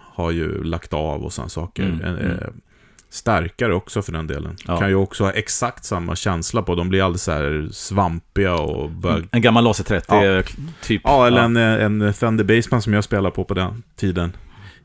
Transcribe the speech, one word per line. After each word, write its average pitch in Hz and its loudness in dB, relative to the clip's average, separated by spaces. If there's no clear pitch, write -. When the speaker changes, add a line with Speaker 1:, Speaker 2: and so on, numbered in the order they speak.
Speaker 1:
har 85 -4
ju 80 -2
lagt 82 -6
av 76 -4
och 73 -8
såna - -8
saker. - -8
Speaker 2:
Mm, 85 -2
Speaker 1:
Eh, 87 -4
Speaker 2:
mm. - -6
Speaker 1:
stärkare 95 0
också 95 -2
för - -8
den 80 -4
delen. 78 -6
Speaker 2:
Ja. 87 0
Speaker 1:
Kan 98 2
ju 95 4
också 98 2
ha 98 2
exakt - -4
samma 85 -4
känsla 98 -2
på. 90 0
De 87 -2
blir 95 2
alldeles 87 0
så 85 -2
här 76 -2
svampiga 92 -2
och 76 -4
börjar 85 -2
Speaker 2:
En 117 2
gammal 117 6
A 107 4
C - -4
trettio 92 0
Speaker 1:
Ja. 95 4
Speaker 2:
typ. 104 -2
Speaker 1:
Ja, 135 6
eller 120 6
Speaker 2:
Ja. 117 6
Speaker 1:
en, 110 4
en 101 2
Fender 113 2
Bassman 113 2
som 107 0
jag 104 2
spelade 98 0
på 95 -2
på - -6
den 92 -4
tiden. 90 -2